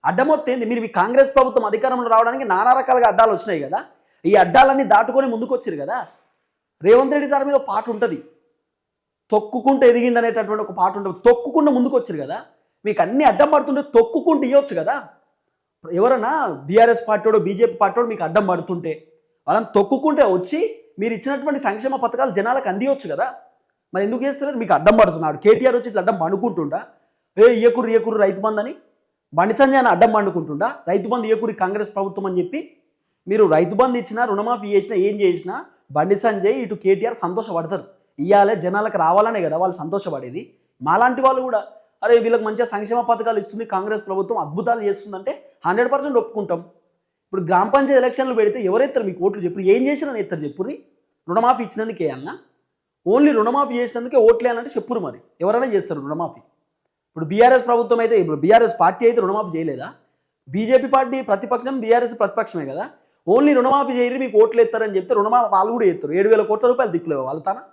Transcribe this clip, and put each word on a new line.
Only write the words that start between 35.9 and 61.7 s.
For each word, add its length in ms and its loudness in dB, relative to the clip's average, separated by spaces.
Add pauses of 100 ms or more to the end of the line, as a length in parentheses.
బండి 240 0
సంజయ్, 380 0
ఇటు 200 -6
కేటీఆర్ 400 0
సంతోషపడతారు. 720 -6 (340)
ఇయ్యాలే 380 4
జనాలకు 420 -4
రావాలనే 440 2
కదా 140 -2
వాళ్ళు 200 -2
సంతోషపడేది. 800 -8 (280)
మాలాంటి 380 2
వాళ్ళు 220 2
కూడా, 220 -2 (400)
"అరే 140 6
వీళ్ళకి 260 0
మంచిగా 200 -2
సంక్షేమ 360 -4
పథకాలు 380 -2
ఇస్తుంది 260 -8
కాంగ్రెస్ 420 -6
ప్రభుత్వం, 320 -4
అద్భుతాలు 440 -4
చేస్తుందంటే" 680 -8 (160)
హండ్రెడ్ 260 0
పర్సెంట్ 240 -2
ఒప్పుకుంటాం. 420 -4
ఇప్పుడు 840 -12
గ్రామ 260 2
పంచాయతీ 240 2
ఎలక్షన్లు 420 0
పెడితే 280 0
ఎవరెత్తారు 440 0
మీకు 180 -6
ఓట్లు? 180 -2
చెప్పు, 180 -6
ఏం 260 2
చేసినా 300 -4
ఎత్తారు 240 -6
చెప్పుర్రి? 420 -8 (460)
రుణమాఫీ 340 2
ఇచ్చినందుకే 460 -6
అన్నా, 300 -10 (680)
only 280 4
రుణమాఫీ 380 0
చేసినందుకే 420 -4
ఓట్లు 320 6
వేయాలంటే 220 -4
చెప్పురు, 300 -6
మరి 180 -10 (220)
ఎవరైనా 260 0
చేస్తారు 340 -2
రుణమాఫీ? 400 -8
ఇప్పుడు 840 -16
బీఆర్ఎస్ 420 4
ప్రభుత్వం 340 0
అయితే, 180 2
ఇప్పుడు 180 0
బీఆర్ఎస్ 440 4
పార్టీ 260 2
అయితే 140 4
రుణమాఫీ 380 -4
చేయలేదా? 340 -8 (560)
బీజేపీ 380 2
పార్టీ 360 0
ప్రతిపక్షం, 580 -4